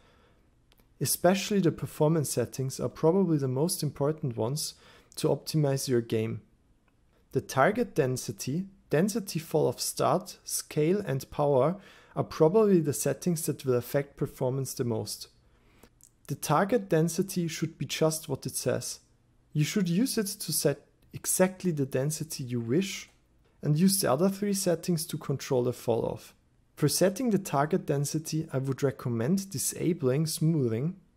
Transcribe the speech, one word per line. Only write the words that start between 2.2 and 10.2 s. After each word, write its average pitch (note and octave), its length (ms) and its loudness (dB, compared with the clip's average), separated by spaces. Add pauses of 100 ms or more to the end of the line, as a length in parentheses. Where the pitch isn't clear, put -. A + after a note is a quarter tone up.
settings B2+ 500 -4
are B2+ 80 -2
probably E3 480 2
the C3+ 120 0
most C#3 340 -2
important D3 520 -2
ones A#2 420 -4 (400)
to D#3 120 0
optimize C#3 600 0
your A#2+ 120 2
game. A2+ 400 -2 (920)
The C3+ 100 0
target G#3+ 520 0
density, C3 680 -2 (240)
density G3 500 0
fall D3+ 300 0
of B2+ 120 -4
start, C#3 640 0